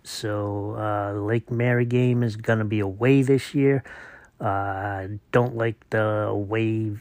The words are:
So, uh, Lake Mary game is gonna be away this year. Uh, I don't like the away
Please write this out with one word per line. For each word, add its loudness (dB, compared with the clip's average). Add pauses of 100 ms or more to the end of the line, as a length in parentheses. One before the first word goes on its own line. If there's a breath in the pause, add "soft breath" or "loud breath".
So, -4
uh, -2
Lake -2
Mary 2
game 4
is -2
gonna 0
be 0
away 4
this 2
year. 2 (560 loud breath)
Uh, -4
I -4 (220)
don't 2
like -4
the 0
away -2